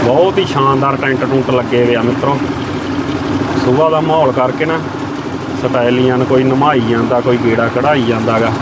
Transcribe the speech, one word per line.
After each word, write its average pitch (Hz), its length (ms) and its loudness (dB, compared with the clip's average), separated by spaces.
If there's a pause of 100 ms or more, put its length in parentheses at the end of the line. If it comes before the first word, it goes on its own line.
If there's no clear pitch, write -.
ਬਹੁਤ 180 340 2
ਹੀ 190 60 0
ਸ਼ਾਨਦਾਰ 135 520 0
ਟੈਂਟ 131 240 -2
ਟੂੰਟ 131 300 0
ਲੱਗੇ 120 340 2
ਹੋਏ 120 120 2
ਆ 113 60 0
ਮਿੱਤਰੋ। 131 340 0 (1300)
ਸੁਬਾਹ 143 260 2
ਦਾ 156 100 0
ਮਾਹੌਲ 156 320 2
ਕਰਕੇ 127 320 0
ਨਾ 160 140 -2 (800)
ਸਟਾਈਲੀਆਂ 127 600 2
ਨੂੰ 127 80 0
ਕੋਈ 131 180 2
ਨਮਾਈ 135 360 2
ਜਾਂਦਾ, 117 400 0
ਕੋਈ 123 240 0
ਗੇੜਾ 117 320 2
ਕਢਾਈ 139 260 2
ਜਾਂਦਾ 113 380 0
ਗਾ। 113 100 0 (120)